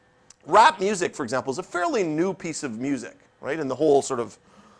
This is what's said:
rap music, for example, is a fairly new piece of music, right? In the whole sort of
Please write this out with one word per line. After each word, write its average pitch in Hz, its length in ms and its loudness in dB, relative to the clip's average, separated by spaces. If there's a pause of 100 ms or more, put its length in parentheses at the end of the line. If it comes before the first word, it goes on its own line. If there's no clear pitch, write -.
(460)
rap 214 340 6
music, 190 340 -2
for 151 100 -8
example, 131 280 -4
is 127 60 -4
a 180 60 -8
fairly 339 400 -2
new 165 300 0
piece 156 300 -10
of 113 160 -8
music, 131 380 -6 (240)
right? 147 180 -6
In 143 80 -4
the 127 80 -4
whole 143 260 4
sort 127 200 -4
of 104 180 -8 (400)